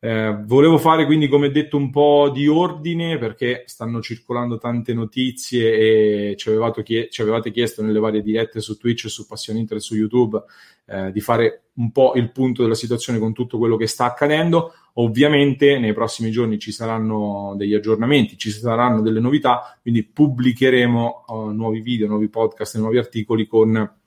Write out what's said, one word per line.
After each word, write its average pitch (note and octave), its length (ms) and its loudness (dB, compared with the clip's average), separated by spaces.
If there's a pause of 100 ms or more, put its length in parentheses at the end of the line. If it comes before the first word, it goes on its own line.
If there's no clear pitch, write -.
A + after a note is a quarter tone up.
Eh, A2 400 -2
volevo C#3+ 320 6
fare D#3+ 300 4
quindi, D3+ 220 2
come C#3+ 220 4
detto, D3 280 -2
un C#3+ 100 0
po' D3 420 4
di C#3 160 -2
ordine, E3 720 0
perché A#2+ 480 -4
stanno A#2 380 -8
circolando A#2+ 560 -6
tante A#2+ 340 -6
notizie A2 1400 0
e G2 40 -8
ci - 140 -6
avevate A2 320 0
chie-, A2+ 260 -4
ci - 140 -8
avevate A2 280 -2
chiesto A2 320 -4
nelle G#2+ 160 0
varie G#2+ 220 0
dirette A2 400 -2
su G#2+ 160 -10
Twitch A#2 300 -4
e - 20 -8
su - 180 -12
Passione A2 340 -8
Inter G#2+ 200 -6
su - 140 -10
YouTube, G#2+ 480 0 (420)
eh, F#2+ 260 -8
di G2+ 100 -4
fare A2+ 560 -2
un A#2 140 -2
po' C3 260 4
il A#2 160 0
punto B2+ 280 -2
della A2+ 140 2
situazione A#2 440 -4
con A2 140 -2
tutto A#2+ 240 -6
quello A2 220 0
che A2+ 80 -2
sta - 180 -2
accadendo. E3 680 0 (200)
Ovviamente C#3 840 4
nei G#2+ 160 0
prossimi A2+ 360 -4
giorni A2 280 -2
ci G#2+ 120 -12
saranno G#2+ 880 -6
degli G2+ 160 -2
aggiornamenti, A2 640 0
ci A2 140 -8
saranno A2+ 500 0
delle A2 200 0
novità, B2+ 600 0
quindi A#2 240 -2
pubblicheremo, B2 1200 2
eh, A#2 60 -14 (220)
nuovi A2 260 -4
video, A2 280 -2
nuovi G#2+ 200 -2
podcast A2 460 -4
e A2+ 40 -4
nuovi A2 200 0
articoli A2+ 480 -2
con A2 500 2 (100)